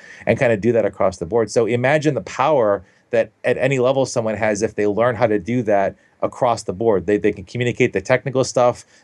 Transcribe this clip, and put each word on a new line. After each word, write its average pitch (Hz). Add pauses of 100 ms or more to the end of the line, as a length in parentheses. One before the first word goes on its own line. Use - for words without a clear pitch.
(260)
and -
kinda 120
do 104
that 113
across 95
the 90
board. 110
So 117
imagine 131
the 113
power 113 (260)
that 113 (120)
at 123
any 131
level 131
someone 110
has 107
if 110
they 104
learn 110
how 113
to 107
do 120
that 98 (280)
across 113
the 95
board. 98
They, 104
they 101
can 95
communicate 120
the 98
technical 127
stuff 123 (180)